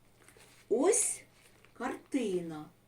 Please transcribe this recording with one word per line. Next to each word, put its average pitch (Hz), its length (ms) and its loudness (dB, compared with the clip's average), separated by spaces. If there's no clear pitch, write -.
Ось - 520 2
картина. 180 920 -4